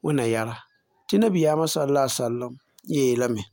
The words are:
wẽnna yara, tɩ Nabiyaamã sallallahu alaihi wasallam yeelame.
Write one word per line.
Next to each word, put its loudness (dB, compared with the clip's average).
wẽnna 0
yara, -2
tɩ 2
Nabiyaamã 2
sallallahu 0
alaihi -4
wasallam -4
yeelame. 0